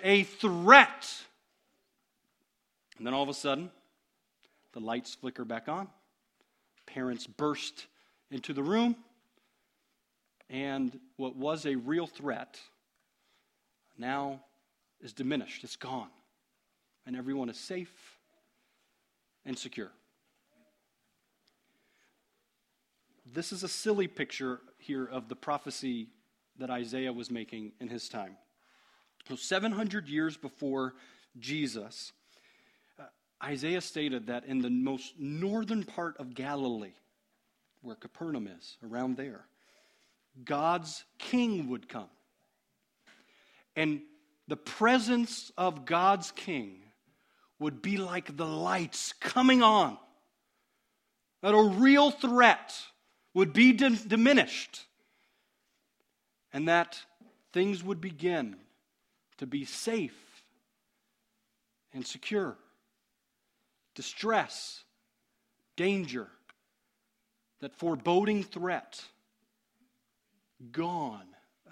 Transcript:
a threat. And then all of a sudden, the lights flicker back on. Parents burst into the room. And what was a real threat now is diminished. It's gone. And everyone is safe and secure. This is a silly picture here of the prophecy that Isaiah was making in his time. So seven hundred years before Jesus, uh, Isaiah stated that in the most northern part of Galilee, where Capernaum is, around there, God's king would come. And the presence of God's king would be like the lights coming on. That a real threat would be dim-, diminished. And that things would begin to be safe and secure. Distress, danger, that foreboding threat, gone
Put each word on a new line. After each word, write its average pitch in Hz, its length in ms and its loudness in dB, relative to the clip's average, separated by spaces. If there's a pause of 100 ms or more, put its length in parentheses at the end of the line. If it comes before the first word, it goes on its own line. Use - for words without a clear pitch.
a 196 220 6
threat. 202 880 8 (1800)
And 113 80 -10
then 127 80 -4
all 139 80 0
of 139 60 -4
a 143 60 -6
sudden, 147 360 -4 (1040)
the 117 80 -14
lights 117 340 -8
flicker 127 300 -10
back 113 240 -8
on. 190 200 -6 (1000)
Parents 127 400 -8
burst - 600 -6 (440)
into 135 220 -10
the 139 100 -4
room. 226 340 2 (1500)
And 135 500 -6 (180)
what 127 200 -8
was 151 300 -4
a 139 100 -2
real 156 300 -4
threat - 520 -10 (1400)
now 135 420 -6 (600)
is 127 120 -18
diminished. 131 520 -6
It's - 120 -14
gone. 127 340 -10 (960)
And 123 100 -10
everyone 127 320 -6
is 113 100 -12
safe - 600 -14 (1300)
and 131 140 -10
secure. 110 320 -12 (3500)
This 170 200 -6
is 185 100 -10
a 180 60 -6
silly 202 400 0
picture 131 520 -6 (180)
here 135 260 -6
of 120 240 -8
the 127 80 -12
prophecy 131 720 -6 (500)
that 127 120 -8
Isaiah 123 420 -6
was 117 180 -10
making 110 500 -10
in 120 80 -12
his 117 200 -12
time. 98 280 -10 (920)
So 131 80 -12
seven 196 360 -2
hundred 202 360 -4
years 156 280 -2
before 135 580 -6 (440)
Jesus, 120 720 -6 (880)
uh, - 40 -18 (380)
Isaiah 147 380 -4
stated 135 460 -6
that 123 180 -6
in 131 160 -2
the 123 80 0
most 131 500 -2
northern 196 640 -4
part 170 340 -8
of 127 160 -12
Galilee, 127 580 -4 (880)
where 113 160 -14
Capernaum 139 520 -8
is, - 360 -20
around 123 320 -4
there, 131 300 -12 (1000)
God's 160 600 -2 (140)
king 214 500 0
would 123 200 -6
come. 107 220 -12 (1700)
And 151 260 0 (440)
the 147 100 -6
presence 233 1000 2
of 170 280 -2
God's 175 480 2
king 107 480 -8 (800)
would 143 220 -6
be 196 160 -2
like 180 400 -6
the 165 100 -4
lights 170 760 -4
coming 254 420 6
on. 196 340 6 (1500)
That 208 120 6
a 214 80 10
real 262 480 8
threat 240 640 6 (600)
would 180 180 4
be 247 200 10
dim-, 247 220 4
diminished. 226 880 2 (1700)
And 160 160 -2
that 170 320 2 (520)
things 185 300 0
would 185 180 -6
begin 160 560 -4 (800)
to 139 80 -10
be 139 180 -6
safe - 800 -8 (1500)
and 127 120 -10
secure. 190 520 -6 (1400)
Distress, - 880 -4 (920)
danger, 165 520 -2 (1300)
that 139 140 -12
foreboding 175 680 2
threat, 175 600 -8 (1700)
gone 147 540 -6 (460)